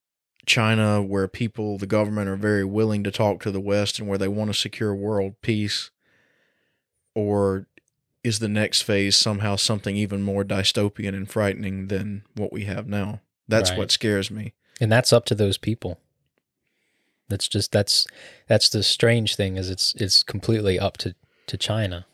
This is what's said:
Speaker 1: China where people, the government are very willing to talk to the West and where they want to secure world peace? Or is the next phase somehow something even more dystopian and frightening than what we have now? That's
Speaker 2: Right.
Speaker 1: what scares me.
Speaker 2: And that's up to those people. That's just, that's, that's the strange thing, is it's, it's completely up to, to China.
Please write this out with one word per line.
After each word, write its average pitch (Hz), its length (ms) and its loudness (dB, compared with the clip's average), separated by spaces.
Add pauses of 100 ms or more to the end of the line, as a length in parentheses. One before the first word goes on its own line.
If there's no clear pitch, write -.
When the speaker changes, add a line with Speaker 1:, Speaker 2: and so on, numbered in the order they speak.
(460)
Speaker 1:
China 107 560 2
where 98 240 -2
people, 107 500 -4
the 98 120 -8
government 104 400 0
are 98 80 -4
very 101 280 2
willing 104 380 0
to 101 80 -2
talk 104 320 0
to 107 80 -2
the 98 100 -2
West 101 380 0
and 107 80 -8
where 98 100 -2
they 98 120 0
want 107 200 -2
to 101 60 -2
secure 104 400 -2
world 98 480 -2
peace? 104 480 -2 (1300)
Or 101 500 2 (560)
is 113 160 0
the 107 100 -2
next 107 340 0
phase 98 340 2
somehow 104 400 0
something 101 400 -2
even 101 260 -2
more 101 220 0
dystopian 101 720 0
and 98 120 -8
frightening 98 600 -2
than 101 340 -4 (140)
what 107 160 -6
we 101 120 -6
have 101 220 -6
now? 101 340 -6 (280)
That's 107 220 4
Speaker 2:
Right. 92 100 -4
Speaker 1:
what 98 100 -2
scares 101 400 0
me. 107 240 -10 (260)
Speaker 2:
And 110 100 2
that's 120 220 4
up 117 140 6
to - 80 0
those 101 240 2
people. 98 400 -6 (1300)
That's 98 200 -2
just, - 240 -2
that's, - 340 2 (400)
that's 110 220 4
the 107 160 0
strange 117 500 4
thing, 95 220 -2
is 92 120 -4
it's, - 280 -2
it's - 260 4
completely 104 560 2
up 98 200 0
to, - 180 -6 (320)
to - 80 -6
China. 98 580 -2